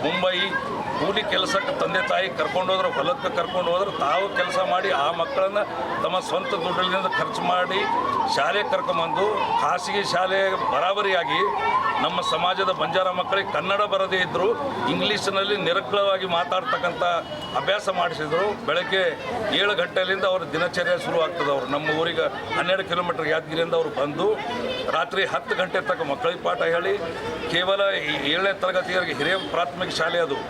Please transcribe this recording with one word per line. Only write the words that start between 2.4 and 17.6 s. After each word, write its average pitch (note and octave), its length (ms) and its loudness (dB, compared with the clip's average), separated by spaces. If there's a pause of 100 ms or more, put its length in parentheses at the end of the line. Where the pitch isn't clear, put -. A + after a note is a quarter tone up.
ಹೋದ್ರೆ, F#3 200 2
ಹೊಲಕ್ಕೆ E3+ 420 -2
ಕರ್ಕೊಂಡು E3+ 360 0
ಹೋದ್ರೆ, F#3+ 280 0
ತಾವು E3+ 380 0
ಕೆಲಸ F3+ 200 0
ಮಾಡಿ F#3 340 2
ಆ D3 200 2
ಮಕ್ಕಳನ್ನ F3+ 460 0 (460)
ತಮ್ಮ F3 160 0
ಸ್ವಂತ F#3 280 -2
ದುಡ್ಡಿನಿಂದ F3+ 580 0
ಖರ್ಚು - 360 -2
ಮಾಡಿ F3+ 380 2 (560)
ಶಾಲೆಗೆ F#3+ 340 0
ಕರ್ಕೊಂಬಂದು, F3+ 680 0 (260)
ಖಾಸಗಿ F#3+ 420 0
ಶಾಲೆ F#3+ 680 2
ಬರಾಬರಿಯಾಗಿ F3+ 680 2 (640)
ನಮ್ಮ F3+ 180 0
ಸಮಾಜದ F3+ 480 0
ಬಂಜಾರ F3 400 2
ಮಕ್ಕಳಿಗೆ F#3 440 0
ಕನ್ನಡ F#3 280 0
ಬರದೇ F#3+ 360 2
ಇದ್ದರೂ F3+ 320 2 (400)
ಇಂಗ್ಲೀಷ್ನಲ್ಲಿ G3 680 0
ನಿರರ್ಗಳವಾಗಿ F#3+ 680 2
ಮಾತಾಡ್ತಕ್ಕಂಥ F3 800 0 (540)
ಅಭ್ಯಾಸ F#3+ 320 0